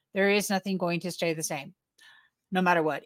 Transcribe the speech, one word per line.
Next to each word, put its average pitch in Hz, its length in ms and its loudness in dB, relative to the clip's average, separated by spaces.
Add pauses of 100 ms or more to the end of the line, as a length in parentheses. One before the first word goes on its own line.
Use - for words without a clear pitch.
(140)
There 196 160 2
is 202 220 2
nothing 190 260 -2
going 175 240 -2
to 180 100 -6
stay 165 220 -2
the 160 80 -8
same, 151 320 -8 (760)
no 185 100 2
matter 175 220 4
what. 147 220 -2